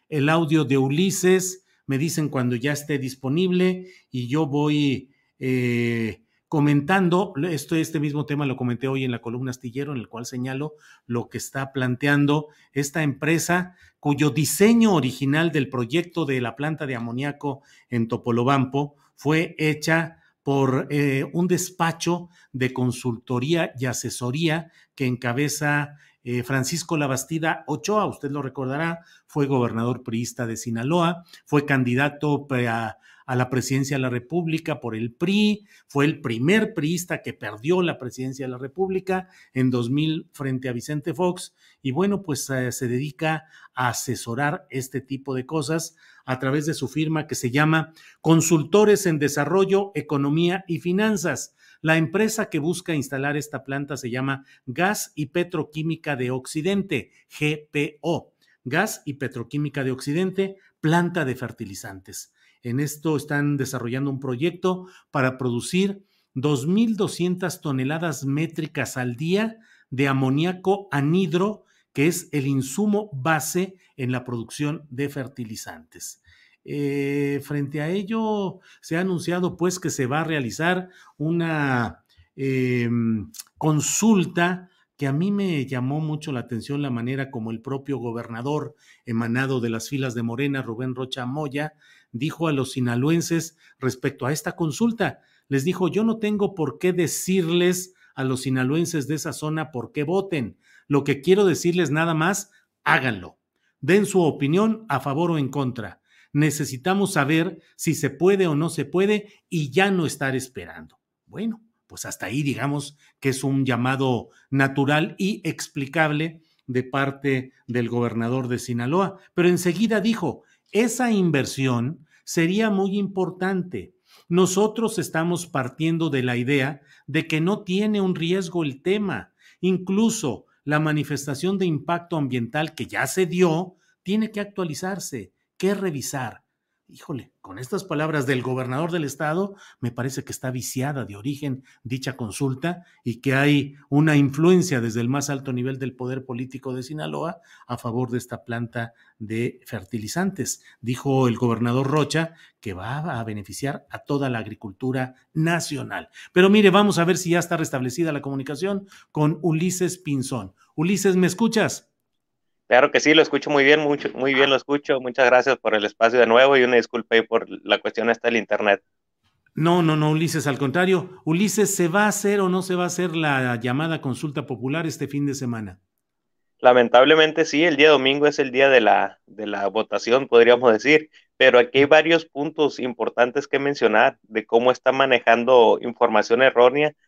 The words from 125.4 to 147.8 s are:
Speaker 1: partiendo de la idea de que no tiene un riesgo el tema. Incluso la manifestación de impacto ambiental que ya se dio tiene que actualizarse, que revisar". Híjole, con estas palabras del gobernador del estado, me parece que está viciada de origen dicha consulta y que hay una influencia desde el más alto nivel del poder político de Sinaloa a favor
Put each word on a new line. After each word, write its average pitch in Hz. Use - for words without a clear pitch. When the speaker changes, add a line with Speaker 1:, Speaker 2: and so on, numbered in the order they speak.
Speaker 1:
partiendo 160
de 135
la 123
idea 135
de 156
que 160
no 180
tiene 202
un 185
riesgo 175
el 135
tema. 185
Incluso 180
la 151
manifestación 151
de 190
impacto 170
ambiental 135
que 120
ya 107
se 185
dio 175
tiene 214
que 208
actualizarse, 180
que 190
revisar". 143
Híjole, -
con 95
estas 180
palabras 156
del 131
gobernador 127
del 170
estado, 160
me 120
parece 123
que -
está 131
viciada 127
de 101
origen 135
dicha 127
consulta 135
y 117
que 135
hay 139
una 151
influencia 151
desde 117
el 120
más 139
alto 135
nivel 123
del 127
poder 127
político 131
de 127
Sinaloa 156
a 123
favor 123